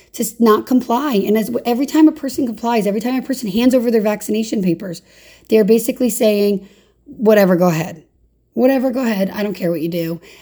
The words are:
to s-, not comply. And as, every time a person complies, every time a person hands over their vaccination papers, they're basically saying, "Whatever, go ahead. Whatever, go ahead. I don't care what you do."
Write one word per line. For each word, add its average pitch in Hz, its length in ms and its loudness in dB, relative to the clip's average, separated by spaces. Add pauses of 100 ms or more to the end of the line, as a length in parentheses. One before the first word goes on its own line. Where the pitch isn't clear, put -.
(140)
to 240 100 -6
s-, - 160 -10
not 220 260 4
comply. 254 500 0
And 202 220 0
as, 226 160 -4 (120)
every 240 200 -2
time 311 220 4
a 302 60 4
person 269 320 -6
complies, 226 420 -2
every 202 140 -2
time 254 200 -4
a 254 60 -12
person 247 240 -6
hands 240 240 2
over 240 160 2
their 226 80 4
vaccination 214 640 -2
papers, 175 380 -2 (480)
they're 220 160 4
basically 233 440 2
saying, 208 560 0 (380)
"Whatever, 202 540 2
go 180 100 2
ahead. 160 380 -4 (480)
Whatever, 254 380 2
go 254 100 -4
ahead. 196 300 -2
I 208 120 -6
don't 202 100 -4
care 180 160 -4
what 170 120 -2
you 165 80 -4
do." 170 320 -6 (200)